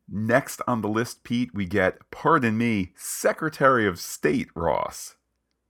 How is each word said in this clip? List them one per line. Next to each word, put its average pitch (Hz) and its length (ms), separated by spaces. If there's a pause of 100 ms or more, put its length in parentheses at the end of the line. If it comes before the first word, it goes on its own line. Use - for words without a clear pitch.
Next 113 580
on 117 140
the 104 80
list, 110 340
Pete, 120 320
we 101 120
get, 92 440
pardon 127 480
me, 110 380
Secretary 135 880
of 87 140
State - 560
Ross. 71 580 (540)